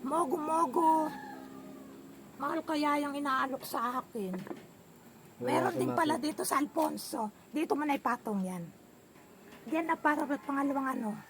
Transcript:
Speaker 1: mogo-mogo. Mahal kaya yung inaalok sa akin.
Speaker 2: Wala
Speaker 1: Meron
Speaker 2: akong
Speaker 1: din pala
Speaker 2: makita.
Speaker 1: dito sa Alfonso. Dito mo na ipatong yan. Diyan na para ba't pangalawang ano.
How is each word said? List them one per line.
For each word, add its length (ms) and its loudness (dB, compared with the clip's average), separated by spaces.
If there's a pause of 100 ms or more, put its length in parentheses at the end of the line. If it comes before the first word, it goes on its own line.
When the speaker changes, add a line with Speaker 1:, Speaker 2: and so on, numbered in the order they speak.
Speaker 1:
mogo-mogo. 1040 4 (1300)
Mahal 260 0
kaya 380 2
yung 160 -2
inaalok 480 0
sa 340 0
akin. 340 -4 (1040)
Speaker 2:
Wala 60 -8
Speaker 1:
Meron 260 2
Speaker 2:
akong 120 0
Speaker 1:
din 120 2
pala 240 4
Speaker 2:
makita. 100 -2
Speaker 1:
dito 180 -2
sa 120 2
Alfonso. 640 0 (300)
Dito 240 0
mo 100 0
na 120 2
ipatong 460 0
yan. 220 -4 (1040)
Diyan 220 0
na 100 2
para 240 4
ba't 220 -2
pangalawang 480 0
ano. 180 -2 (200)